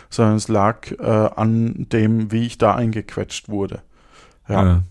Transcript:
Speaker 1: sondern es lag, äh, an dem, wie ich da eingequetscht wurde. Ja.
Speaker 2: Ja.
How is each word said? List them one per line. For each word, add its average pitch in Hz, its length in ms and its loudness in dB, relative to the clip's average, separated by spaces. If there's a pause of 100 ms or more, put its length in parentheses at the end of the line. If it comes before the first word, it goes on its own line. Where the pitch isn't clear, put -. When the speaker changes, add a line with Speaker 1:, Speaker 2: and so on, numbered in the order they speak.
Speaker 1:
sondern 110 260 2
es 104 140 -2
lag, 107 420 0
äh, - 120 -12
an 113 880 0
dem, 110 400 0
wie 113 140 0
ich 117 120 -8
da 107 180 2
eingequetscht 110 760 -6
wurde. 98 320 -6 (680)
Ja. 95 180 2
Speaker 2:
Ja. 90 260 4